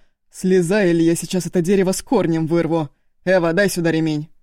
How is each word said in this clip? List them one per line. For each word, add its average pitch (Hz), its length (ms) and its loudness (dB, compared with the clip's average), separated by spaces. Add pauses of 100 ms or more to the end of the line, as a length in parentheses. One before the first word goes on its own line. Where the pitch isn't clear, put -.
(300)
Слезай, 185 600 0
или 170 120 2
я 165 140 2
сейчас 175 300 -6
это 180 160 -2
дерево 190 320 0
с - 80 -6
корнем 165 440 0
вырву. 160 440 -2 (340)
Эва, 175 300 2
дай 190 160 2
сюда 170 200 -2
ремень». 160 380 -2 (160)